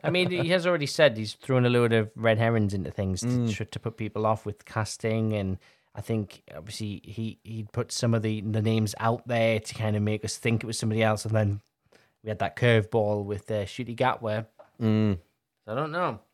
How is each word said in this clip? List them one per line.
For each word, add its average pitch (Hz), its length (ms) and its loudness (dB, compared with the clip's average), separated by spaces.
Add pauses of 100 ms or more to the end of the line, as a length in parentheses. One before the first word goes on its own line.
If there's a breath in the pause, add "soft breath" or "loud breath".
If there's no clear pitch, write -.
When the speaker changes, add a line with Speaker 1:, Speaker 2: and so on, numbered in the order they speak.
Speaker 1:
I 160 60 0
mean, 180 200 2
he 175 200 0
has 180 180 2
already 156 180 0
said 135 300 4
he's 107 180 -4
thrown 127 320 2
a - 20 6
load 120 240 4
of 110 220 2
red 110 240 2
herrings 113 360 2
into 85 180 -4
things 95 300 -2
to 117 40 -4
Speaker 2:
Mm. 120 260 0
Speaker 1:
tr-, 104 120 -4
to - 160 -10
put - 160 -8
people 107 280 -6
off 110 220 0
with - 180 -10
casting, 110 680 -2
and 95 260 -2 (380 soft breath)
I 104 40 -12
think, 107 440 -6 (120)
obviously, 104 460 -10
he, 110 400 -10
he'd 110 300 -10
put 120 180 -4
some 117 240 2
of 110 80 2
the, 110 180 -2
the 107 220 -2
names 110 380 2
out 117 260 -2
there 113 320 2
to - 160 -8
kind 107 220 -2
of 104 80 0
make 107 200 -2
us - 120 -6
think 113 260 0
it 113 60 -8
was 110 100 -6
somebody 110 240 0
else, 107 220 2
and 110 100 -2
then 104 260 2 (640 soft breath)
we 110 60 -10
had 107 100 -6
that 95 160 -2
curveball 107 680 2
with, 101 260 -8
uh, 104 140 -2
Ncuti 117 320 -10
Gatwa. 113 500 0 (340)
Speaker 2:
Mm. 107 380 4 (480)
Speaker 1:
I 107 80 -8
don't 151 160 -4
know. 156 300 -4 (140)